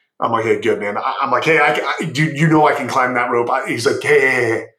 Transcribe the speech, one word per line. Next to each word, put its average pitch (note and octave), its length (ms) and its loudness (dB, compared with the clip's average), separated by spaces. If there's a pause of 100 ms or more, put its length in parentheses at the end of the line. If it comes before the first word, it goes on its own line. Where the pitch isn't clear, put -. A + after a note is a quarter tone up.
(180)
I'm A2+ 140 -2
like, A2+ 120 0
"Hey, G#2+ 160 2
good, G#2 200 0
man." G2+ 180 -4
I, C3 220 -4
I'm C3 100 -2
like, B2 140 0
"Hey, D#3 160 4
I, D3+ 140 2
I, - 320 -4
dude, C#3+ 300 -2
you D#3 120 2
know D#3 180 4
I C3+ 80 2
can B2+ 140 -4
climb B2+ 260 0
that B2 160 -2
rope." A#2+ 180 0
I, C3 200 -2
he's A#2+ 180 -2
like, - 160 -2
"Hey, C#3+ 180 4
hey, C3 100 2
hey, B2 160 0
hey. A#2 200 -2 (120)